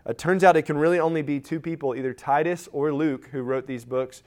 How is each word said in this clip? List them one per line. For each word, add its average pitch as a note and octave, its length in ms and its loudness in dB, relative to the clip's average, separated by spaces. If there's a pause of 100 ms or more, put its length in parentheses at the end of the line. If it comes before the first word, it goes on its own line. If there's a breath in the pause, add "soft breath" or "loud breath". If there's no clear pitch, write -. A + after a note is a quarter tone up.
it A2+ 140 -6
turns F3+ 240 2
out F3+ 140 10
it D#3 60 4
can D#3 140 -4
really E3 220 2
only D#3+ 240 0
be C#3+ 160 -4
two D#3+ 220 -6
people, C#3+ 340 -4
either B2+ 180 -4
Titus D#3+ 600 -2
or D3 200 0
Luke, C#3+ 380 -2
who C#3 120 -6
wrote C3 240 -4
these B2 180 -8
books, B2+ 420 -6